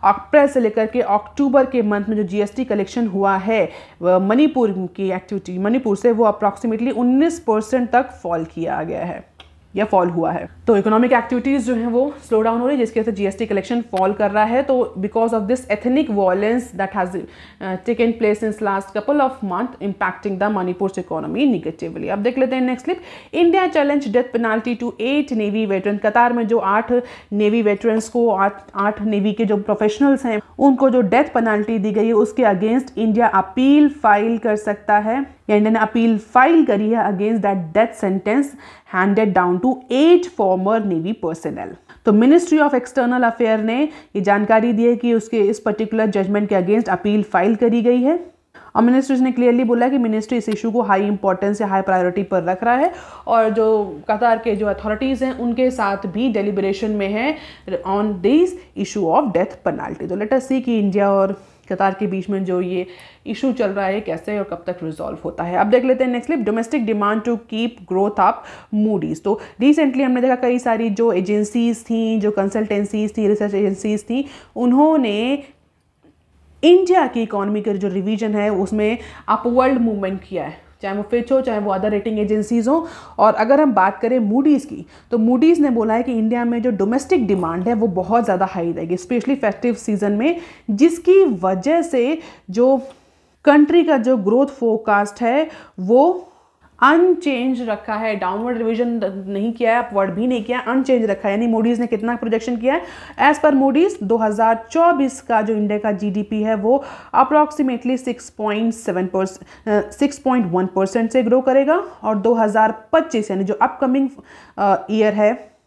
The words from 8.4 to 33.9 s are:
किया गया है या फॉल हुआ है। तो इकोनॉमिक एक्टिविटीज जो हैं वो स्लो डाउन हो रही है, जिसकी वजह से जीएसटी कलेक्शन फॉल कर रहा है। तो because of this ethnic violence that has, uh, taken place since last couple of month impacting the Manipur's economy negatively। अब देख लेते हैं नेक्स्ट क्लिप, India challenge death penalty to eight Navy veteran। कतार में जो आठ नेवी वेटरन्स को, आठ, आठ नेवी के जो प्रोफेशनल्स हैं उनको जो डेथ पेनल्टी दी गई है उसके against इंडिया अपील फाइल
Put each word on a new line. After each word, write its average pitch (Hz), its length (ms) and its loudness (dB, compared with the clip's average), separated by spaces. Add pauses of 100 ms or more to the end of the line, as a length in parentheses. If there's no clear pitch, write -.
किया 160 380 -6
गया 165 220 -6
है - 280 -12 (440)
या 202 80 0
फॉल 185 240 2
हुआ 165 240 -2
है। 170 160 -6 (180)
तो 226 100 4
इकोनॉमिक 220 360 2
एक्टिविटीज 247 540 0
जो 247 80 0
हैं 226 120 -4
वो 254 280 0 (140)
स्लो 220 140 2
डाउन 233 180 0
हो 247 60 -2
रही 285 100 0
है, 247 60 0
जिसकी 220 180 -2
वजह 220 100 -2
से 196 60 -4
जीएसटी 196 300 -4
कलेक्शन 220 340 -2
फॉल 190 320 -2
कर 208 180 -2
रहा 214 140 2
है। 240 180 0
तो 262 360 0
because 214 360 -2
of 220 60 0
this 233 200 -2
ethnic 247 500 -2
violence 202 540 0 (120)
that 190 200 -4
has, 185 120 -2
uh, - 720 -12 (100)
taken 233 240 0
place 214 280 0
since 220 220 -4
last 196 240 -2 (100)
couple 285 240 0
of 262 100 2 (220)
month 214 160 -4 (140)
impacting 190 560 -6
the 202 180 0
Manipur's 185 420 -4
economy 180 640 -2
negatively। 160 480 -8
अब 202 100 -4
देख 233 200 -2
लेते 262 180 0
हैं 254 60 -2
नेक्स्ट 254 220 -4
क्लिप, 349 160 -4 (340)
India 349 380 4
challenge 285 440 0
death 247 200 0
penalty 226 460 -2
to 240 180 -6
eight 285 320 -2
Navy 214 340 -2
veteran। 196 320 -2
कतार 240 340 2
में 233 140 -2
जो 226 120 2
आठ 202 340 0 (400)
नेवी 208 300 2
वेटरन्स 220 460 0
को, 233 220 0
आठ, 202 320 0 (140)
आठ 208 260 -2
नेवी 208 300 0
के 226 120 0
जो 196 120 0
प्रोफेशनल्स 214 680 0
हैं 220 160 -2 (180)
उनको 262 320 4
जो 254 100 2
डेथ 233 240 4
पेनल्टी 220 540 -2
दी 208 140 -2
गई 208 140 0
है 226 60 2
उसके 220 300 2
against 220 560 0
इंडिया 220 280 2
अपील 262 640 4
फाइल 226 500 2